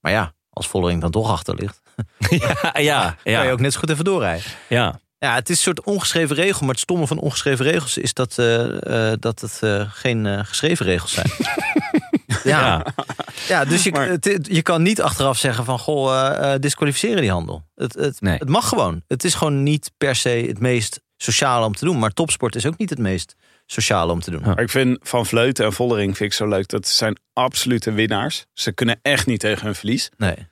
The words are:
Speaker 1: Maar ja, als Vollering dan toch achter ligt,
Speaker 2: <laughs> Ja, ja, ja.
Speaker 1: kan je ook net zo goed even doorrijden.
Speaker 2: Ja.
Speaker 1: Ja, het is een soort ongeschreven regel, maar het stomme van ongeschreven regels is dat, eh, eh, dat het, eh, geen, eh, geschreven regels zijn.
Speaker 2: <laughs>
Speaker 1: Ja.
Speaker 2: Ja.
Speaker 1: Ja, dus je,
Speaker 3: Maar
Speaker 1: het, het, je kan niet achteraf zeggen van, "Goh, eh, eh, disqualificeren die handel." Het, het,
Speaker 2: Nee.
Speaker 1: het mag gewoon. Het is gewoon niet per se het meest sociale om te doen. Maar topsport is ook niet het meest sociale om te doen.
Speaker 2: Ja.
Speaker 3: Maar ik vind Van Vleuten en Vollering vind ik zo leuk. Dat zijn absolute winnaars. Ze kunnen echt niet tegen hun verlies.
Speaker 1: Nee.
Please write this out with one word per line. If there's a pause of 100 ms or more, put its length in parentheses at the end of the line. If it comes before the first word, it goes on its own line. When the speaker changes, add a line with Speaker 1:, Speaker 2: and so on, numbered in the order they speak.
Speaker 1:
Maar
ja, (160)
als
Vollering
dan
toch
achter
ligt, (140)
Speaker 2:
<laughs>
Ja,
ja,
ja.
Speaker 1:
kan
je
ook
net
zo
goed
even
doorrijden. (260)
Speaker 2:
Ja. (200)
Speaker 1:
Ja,
het
is
een
soort
ongeschreven
regel,
maar
het
stomme
van
ongeschreven
regels
is
dat,
eh,
eh,
dat
het,
eh, (100)
geen,
eh,
geschreven
regels
zijn.
Speaker 2:
<laughs> (880)
Speaker 1:
Ja.
Speaker 2:
Ja. (600)
Speaker 1:
Ja,
dus
je,
Speaker 3:
Maar
Speaker 1:
het,
het,
je
kan
niet
achteraf
zeggen
van,
"Goh,
eh,
eh,
disqualificeren
die
handel." (120)
Het,
het,
Speaker 2:
Nee.
Speaker 1:
het
mag
gewoon.
Het
is
gewoon
niet
per
se
het
meest (160)
sociale
om
te
doen.
Maar
topsport
is
ook
niet
het
meest (300)
sociale
om
te
doen.
Speaker 2:
Ja.
Speaker 3:
Maar
ik
vind
Van
Vleuten
en
Vollering
vind
ik
zo
leuk.
Dat
zijn (160)
absolute
winnaars.
Ze
kunnen
echt
niet
tegen
hun
verlies.
Speaker 1:
Nee. (160)